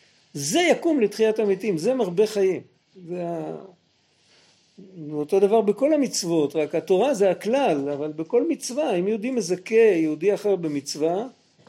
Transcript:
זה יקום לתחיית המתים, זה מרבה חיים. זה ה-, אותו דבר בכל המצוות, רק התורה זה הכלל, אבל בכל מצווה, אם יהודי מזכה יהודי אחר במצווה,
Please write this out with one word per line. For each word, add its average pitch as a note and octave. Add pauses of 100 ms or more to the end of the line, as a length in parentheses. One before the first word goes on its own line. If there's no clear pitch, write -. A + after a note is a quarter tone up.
(340)
זה D#3
יקום D#4+
לתחיית A3
המתים, G3
זה G3
מרבה G#3+
חיים. F#3+ (460)
זה F3
ה-, D#3+ (1600)
אותו D3+
דבר G#3
בכל G#3
המצוות, E3+
רק D3+
התורה F#3+
זה G3
הכלל, F3+
אבל C#3+
בכל A#3+
מצווה, B3+
אם F3+
יהודי A3
מזכה F#3
יהודי F3
אחר G3
במצווה, D#3+ (420)